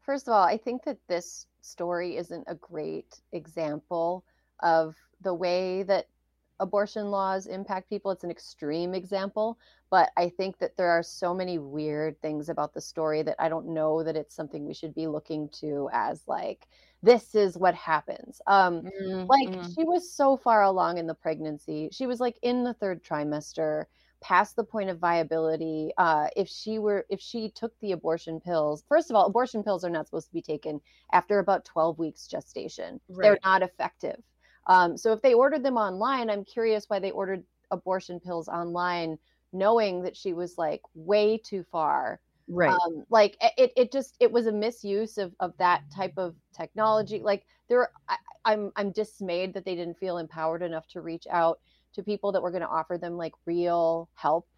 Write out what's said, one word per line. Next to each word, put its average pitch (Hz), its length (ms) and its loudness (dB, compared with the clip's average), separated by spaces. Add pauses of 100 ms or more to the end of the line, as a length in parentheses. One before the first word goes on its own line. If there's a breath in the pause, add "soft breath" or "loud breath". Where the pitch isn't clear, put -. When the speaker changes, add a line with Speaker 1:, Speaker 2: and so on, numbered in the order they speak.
Speaker 1:
first 277 280 -6
of 233 60 2
all, 196 100 8
I 202 120 4
think 247 280 -6
that 269 140 -6 (100)
this - 380 -6 (160)
story 175 540 -6
isn't 170 300 -10
a 175 80 -10
great 156 640 -10 (120)
example 165 920 -4 (380)
of 160 320 4 (280)
the 185 120 -2
way 185 500 0
that 185 220 2 (540)
abortion 202 500 -2
laws 190 380 -2
impact 190 400 -8
people. 196 240 -4
It's 180 100 -6
an 175 80 -8
extreme 165 640 -6
example, 196 640 -4 (320 soft breath)
but 185 260 6
I 175 120 2
think 190 300 -6
that - 180 -4
there 175 140 2
are 170 120 4
so 175 320 -4
many 180 240 -4
weird 151 640 -4
things 151 280 -6
about 151 220 -4
the - 80 -10
story 156 420 -2
that 151 180 -2
I 165 80 0
don't 165 260 -6
know 156 300 0
that 156 120 -4
it's 151 200 -8
something 151 280 -10
we 151 100 -10
should 156 200 -12
be 160 140 -4
looking 151 400 -6 (120)
to 143 320 -4
as, 117 360 -2
like, - 400 -6 (340 soft breath)
this 311 320 6
is 190 240 2
what 175 160 4
happens. - 720 -4
Um, 180 360 4 (200)
Speaker 2:
Mm, 185 260 -6
Speaker 1:
like, 262 200 6
Speaker 2:
mm. 175 260 -8
Speaker 1:
she 320 100 0
was 349 260 -2
so 269 280 2
far 220 240 4
along 180 340 2
in 165 100 -4
the 160 80 -6
pregnancy. 156 800 -6
She 262 140 -6
was, 240 120 -4
like, 247 220 -4
in 247 240 0
the 247 80 -4
third 190 320 -6
trimester, 151 800 -4 (380)
past 190 340 2
the 226 80 -2
point 208 240 -6
of 170 120 -6
viability. 160 960 0
Uh, 156 360 4
if 196 140 -2
she 220 300 -6
were, 208 320 0
if 196 100 -6
she 220 300 -8
took - 300 -10
the 202 120 -4
abortion 160 480 -4
pills, 156 480 -2
first 330 220 2
of 226 60 2
all, 196 100 8
abortion 226 360 0
pills 190 220 -2
are 175 60 -2
not 160 160 -4
supposed - 220 -8
to - 40 -20
be 170 80 -4
taken 151 400 -6 (320 soft breath)
after 208 280 4
about 185 260 0
twelve 165 320 -2
weeks 165 280 -8
gestation. - 720 -12 (120)
They're 190 220 6
Speaker 2:
Right. 196 120 4
Speaker 1:
not 190 180 4
effective. - 600 -6 (440 soft breath)
Um, 175 300 6
so 220 160 2
if 220 80 0
they 254 140 6
ordered 269 280 6
them 262 140 0
online, 220 540 0
I'm 202 120 -2
curious 214 460 -2
why 202 120 0
they 190 100 -4
ordered 190 340 -6 (260)
abortion 185 480 -4
pills 170 300 -8
online, 170 680 -4 (340)
knowing 196 520 2
that 180 120 -6
she 190 160 -6
was, 175 240 -8
like, 151 240 -4 (140)
way 208 420 2
too 196 340 -8
far. 143 480 0 (280)
Speaker 2:
Right. 175 240 2
Speaker 1:
Um, 165 380 0
like, 214 340 6
it, 226 140 4
it, 247 200 6
it 254 160 4
just, 269 280 -4
it 240 100 6
was 226 160 2
a 220 60 0
misuse 214 640 -4
of, 185 240 -6
of - 180 -4
that 175 240 4 (120)
type 185 240 -6
of 175 160 -4 (200)
technology. 214 680 -2
Like, 202 260 -2 (220)
there, 247 220 2 (180)
I, - 80 -4 (280)
I'm, 214 320 2
I'm 202 140 -2
dismayed 185 640 -4
that 190 100 -10
they 185 100 -6
didn't 170 240 -8
feel 180 200 -6
empowered 160 440 -4
enough 165 260 -6
to 175 120 -14
reach 165 300 -10
out 165 300 2 (340)
to 196 80 -8
people 202 300 -2
that 190 100 2
were 180 80 -2
gonna 175 180 -4
offer 160 300 -2
them, 170 180 -6
like, 165 160 -6 (140)
real 170 680 0
help 160 320 0 (120)